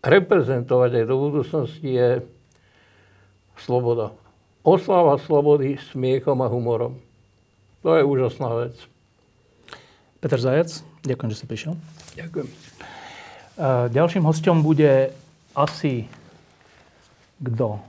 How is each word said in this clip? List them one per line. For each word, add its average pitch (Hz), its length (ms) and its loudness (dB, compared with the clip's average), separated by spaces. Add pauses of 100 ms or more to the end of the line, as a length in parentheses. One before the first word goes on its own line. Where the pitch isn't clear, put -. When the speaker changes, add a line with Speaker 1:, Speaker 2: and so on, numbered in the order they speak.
Speaker 1:
reprezentovať 127 960 2
aj - 80 0
do 131 80 0
budúcnosti, 143 800 -4
je 120 120 2 (1500)
sloboda. 120 560 -2 (480)
Oslava 175 560 4
slobody 143 600 2
smiechom 127 640 -2
a 120 80 0
humorom. 120 480 -2 (840)
To 160 120 2
je 160 80 4
úžasná 127 640 -2
vec. 123 80 -12 (1400)
Speaker 2:
Peter 123 200 -4
Zajac, 135 320 0 (360)
ďakujem, 123 280 -6
že - 40 -14
si - 80 -18
prišiel. 131 280 -10 (440)
Speaker 1:
Ďakujem. 165 280 -10
Speaker 2:
E, - 80 -18 (1400)
ďalším 170 320 0
hosťom 160 360 2
bude 143 520 4 (400)
asi 139 520 -2 (1400)
kto? 113 360 -4 (100)